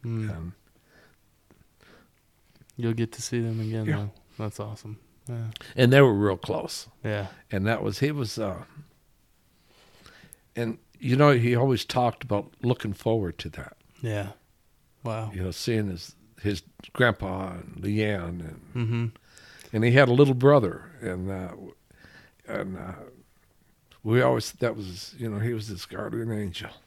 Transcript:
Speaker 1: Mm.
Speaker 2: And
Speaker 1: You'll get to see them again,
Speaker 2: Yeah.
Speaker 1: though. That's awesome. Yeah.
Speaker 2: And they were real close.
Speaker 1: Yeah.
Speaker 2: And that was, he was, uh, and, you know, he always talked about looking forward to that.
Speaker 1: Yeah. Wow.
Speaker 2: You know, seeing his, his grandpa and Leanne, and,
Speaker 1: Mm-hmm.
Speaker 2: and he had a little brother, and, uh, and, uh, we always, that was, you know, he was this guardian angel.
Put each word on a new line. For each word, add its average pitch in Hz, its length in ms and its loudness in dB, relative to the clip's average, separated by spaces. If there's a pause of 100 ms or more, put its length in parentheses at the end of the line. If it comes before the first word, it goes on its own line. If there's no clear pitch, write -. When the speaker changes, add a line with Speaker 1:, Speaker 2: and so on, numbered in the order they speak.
Speaker 1:
Mm. 113 320 -4
Speaker 2:
And 82 160 -10 (2250)
Speaker 1:
You'll 117 160 0
get 113 200 -2
to - 100 -12
see 120 180 -4
them 113 200 -2
again, 110 260 -4
Speaker 2:
Yeah. 104 100 0
Speaker 1:
though. 104 140 -4 (340)
That's 104 140 -8
awesome. 107 400 -12 (300)
Yeah. 117 180 -6 (300)
Speaker 2:
And 123 160 6
they 139 80 10
were 131 120 10
real 101 240 4
close. - 520 -6 (160)
Speaker 1:
Yeah. 104 240 -4 (220)
Speaker 2:
And 98 160 0
that 113 160 0
was, 104 180 -4
he 143 100 2
was, 139 280 -6
uh, 98 260 -4 (1900)
and, 113 220 -4 (200)
you 123 180 2
know, 147 140 8
he 120 240 6
always 123 300 2
talked 120 400 0
about 101 280 -2 (100)
looking 120 300 0
forward 107 460 -2
to - 120 -10
that. - 260 -14 (260)
Speaker 1:
Yeah. 104 280 -4 (760)
Wow. 110 280 -6
Speaker 2:
You 92 120 -6
know, 92 80 -4
seeing 110 360 -2
his, 87 280 -10 (260)
his 101 200 -2 (300)
grandpa 95 640 0
and - 260 -14
Leanne, 98 600 -2
and, 80 200 -12 (140)
Speaker 1:
Mm-hmm. 117 320 -2 (680)
Speaker 2:
and 110 120 2
he 120 80 6
had 135 160 8
a 120 40 4
little 135 220 8
brother, 127 560 4 (100)
and, 92 300 -6
uh, 92 220 -8 (960)
and, 98 280 -6
uh, 90 160 -10 (1120)
we 113 180 4
always, 127 320 2
that 117 240 -2
was, 95 400 -12
you 113 140 -8
know, 104 80 -6
he 117 160 -2
was 107 140 -8
this 92 180 -10
guardian 113 460 -6
angel. 104 380 -6 (160)